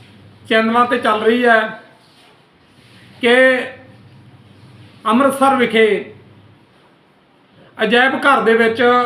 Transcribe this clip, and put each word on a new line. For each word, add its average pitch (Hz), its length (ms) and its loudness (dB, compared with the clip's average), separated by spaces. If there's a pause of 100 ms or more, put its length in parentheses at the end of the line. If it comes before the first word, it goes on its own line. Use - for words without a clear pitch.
(480)
ਚੈਨਲਾਂ 226 360 0
'ਤੇ 247 140 -2
ਚੱਲ 214 240 -4
ਰਹੀ 240 220 0
ਹੈ 220 380 0 (1400)
ਕਿ 254 380 2 (1500)
ਅੰਮ੍ਰਿਤਸਰ 262 480 0
ਵਿਖੇ 220 600 -2 (1700)
ਅਜਾਇਬ 240 320 0
ਘਰ 269 280 0
ਦੇ 226 120 2
ਵਿੱਚ 226 280 0 (220)